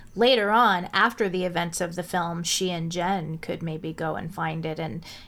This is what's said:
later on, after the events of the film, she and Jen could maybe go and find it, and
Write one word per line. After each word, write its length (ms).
later 360
on, 420
after 340
the 160
events 380
of 140
the 80
film, 400
she 280
and 200
Jen 480
could 220
maybe 320
go 220
and 180
find 320
it, 140
and 240